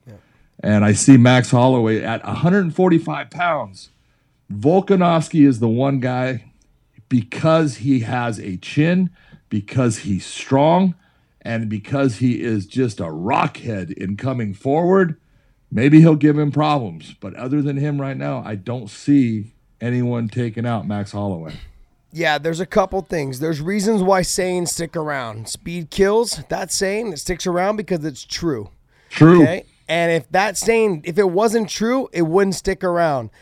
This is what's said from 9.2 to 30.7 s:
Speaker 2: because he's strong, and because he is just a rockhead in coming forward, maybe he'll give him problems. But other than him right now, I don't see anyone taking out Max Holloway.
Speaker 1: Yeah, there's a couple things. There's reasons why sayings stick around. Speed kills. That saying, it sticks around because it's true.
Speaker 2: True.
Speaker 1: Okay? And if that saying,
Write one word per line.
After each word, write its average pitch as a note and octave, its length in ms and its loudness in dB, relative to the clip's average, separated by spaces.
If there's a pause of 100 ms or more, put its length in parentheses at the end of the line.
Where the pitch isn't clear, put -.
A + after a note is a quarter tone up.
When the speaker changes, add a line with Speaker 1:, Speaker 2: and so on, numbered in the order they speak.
Speaker 2:
because A2 500 -2
he's G2 260 -4
strong, E3+ 680 2 (460)
and A2+ 280 -6
because A2+ 480 -2
he A#2+ 240 0
is G#2+ 240 -4
just B2 340 -4
a - 60 -6
rockhead F#2+ 880 -4
in G2+ 240 -8
coming A#2+ 360 -6
forward, E3+ 600 0 (560)
maybe D3 300 8
he'll D#3+ 140 8
give D3 220 2
him D3 140 0
problems. C3+ 680 -4
But F#2+ 160 -14
other C3 260 -4
than C#3 160 -4
him C#3+ 220 -4
right C3+ 180 -8
now, C#3 280 -6
I G#2+ 100 -8
don't G#2+ 340 -10
see A#2 640 0 (260)
anyone A#2+ 480 -2
taking A#2 380 -6
out A#2 200 -4
Max G2+ 280 -6
Holloway. F2+ 400 -6 (580)
Speaker 1:
Yeah, D#3+ 260 0
there's D#3+ 220 -4
a F3+ 60 -6
couple F#3+ 360 -2
things. C3+ 380 -6
There's D#3 220 -4
reasons G3 420 0
why F#3 200 2
sayings F3+ 480 -4
stick E3+ 260 -8
around. B2 500 -8
Speed E3+ 420 -10
kills. G3+ 600 0
That F#3 220 -8
saying, G3+ 420 -4
it C#3 60 -14
sticks - 280 -8
around F#3 300 -2
because E3+ 260 -4
it's D3+ 200 -10
true. C3 480 -6 (380)
Speaker 2:
True. E3 340 8
Speaker 1:
Okay? E3+ 220 0 (220)
And E3+ 240 0
if E3 200 -2
that F#3+ 260 0
saying, G#3+ 480 0